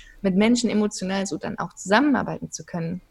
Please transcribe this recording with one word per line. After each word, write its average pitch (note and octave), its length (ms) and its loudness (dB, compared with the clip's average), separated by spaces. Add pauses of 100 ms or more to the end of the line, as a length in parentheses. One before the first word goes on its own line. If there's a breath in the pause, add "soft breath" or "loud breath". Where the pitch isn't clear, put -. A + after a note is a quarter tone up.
(220 loud breath)
mit F#3+ 120 2
Menschen A3+ 360 4
emotional G3 560 0
so D#3+ 100 -6
dann - 220 -8
auch - 160 -8
zusammenarbeiten G3+ 760 0
zu - 140 -14
können E3+ 460 -8